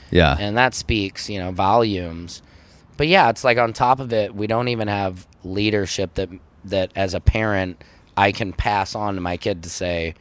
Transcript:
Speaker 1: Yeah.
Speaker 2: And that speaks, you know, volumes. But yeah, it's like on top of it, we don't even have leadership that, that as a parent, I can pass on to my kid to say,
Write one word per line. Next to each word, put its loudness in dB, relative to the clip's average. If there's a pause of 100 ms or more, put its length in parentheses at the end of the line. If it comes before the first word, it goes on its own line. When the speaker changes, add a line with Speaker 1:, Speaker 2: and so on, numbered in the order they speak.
(100)
Speaker 1:
Yeah. 6
Speaker 2:
And -2
that 4
speaks, -4
you -6
know, -6
volumes. 0 (540)
But 0
yeah, 6
it's -2
like 4
on 2
top 2
of -6
it, 0
we -4
don't -2
even -2
have -4 (180)
leadership -2
that, -4 (380)
that -2
as -2
a -2
parent, 0 (340)
I 4
can -6
pass -2
on -4
to -4
my -2
kid -4
to -12
say, -4